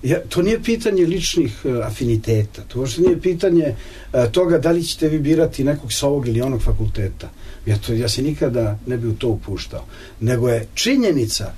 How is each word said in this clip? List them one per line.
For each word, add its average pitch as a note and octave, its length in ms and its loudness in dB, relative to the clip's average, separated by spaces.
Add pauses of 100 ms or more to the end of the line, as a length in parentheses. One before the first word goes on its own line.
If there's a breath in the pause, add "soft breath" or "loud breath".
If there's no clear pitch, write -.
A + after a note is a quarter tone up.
ja, - 180 2
to - 200 -2
nije A3+ 200 2
pitanje A3 440 2
ličnih, E3 580 0
e, B2 180 -2
afiniteta, A2 800 0
to - 160 -8
uopšte C3 220 -2
nije F3+ 200 4
pitanje, E3+ 540 2 (380 loud breath)
e, B2 160 4
toga E3+ 280 4
da D#3+ 140 2
li E3+ 120 2
ćete - 260 -2
vi D#3 100 0
birati D#3 440 2
nekog C#3 300 -2
sa C#3+ 140 0
ovog C#3 200 0
ili A#2 140 0
onog B2+ 200 0
fakulteta. G#2 680 0 (360 loud breath)
Ja G#2+ 120 2
to, A#2 160 -4
ja A2+ 160 0
se B2+ 120 -2
nikada A#2+ 560 0 (100)
ne B2 100 -2
bi A#2 100 -4
u G#2+ 60 0
to B2 160 -4
upuštao. F2+ 540 -6 (360 loud breath)
Nego A#2+ 300 2
je A2+ 240 -2
činjenica F#3 720 0 (120)